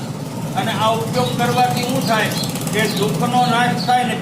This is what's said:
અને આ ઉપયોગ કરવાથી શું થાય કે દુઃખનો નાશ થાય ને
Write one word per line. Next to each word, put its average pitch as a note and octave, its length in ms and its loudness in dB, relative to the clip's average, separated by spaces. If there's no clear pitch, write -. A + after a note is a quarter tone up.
અને G#3+ 160 -2
આ A3 220 2
ઉપયોગ A#3+ 440 0
કરવાથી B3 440 2
શું B3+ 260 -2
થાય G#3+ 220 2
કે G#3+ 80 2
દુઃખનો A#3 640 2
નાશ A#3 400 0
થાય B3 180 4
ને A3+ 180 -2